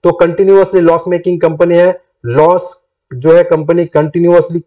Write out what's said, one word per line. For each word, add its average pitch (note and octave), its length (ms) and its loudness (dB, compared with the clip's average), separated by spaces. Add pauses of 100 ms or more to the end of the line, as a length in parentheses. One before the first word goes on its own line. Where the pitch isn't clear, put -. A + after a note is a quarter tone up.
तो E3+ 80 0
कंटिन्यूअसली F#3 680 2
लॉस E3 280 0
मेकिंग F3 320 -4
कंपनी E3+ 380 0
है, F3+ 260 0 (220)
लॉस D#3 540 -2 (340)
जो C#3 180 0
है E3+ 120 4
कंपनी E3+ 400 -2
कंटिन्यूअसली E3+ 840 -2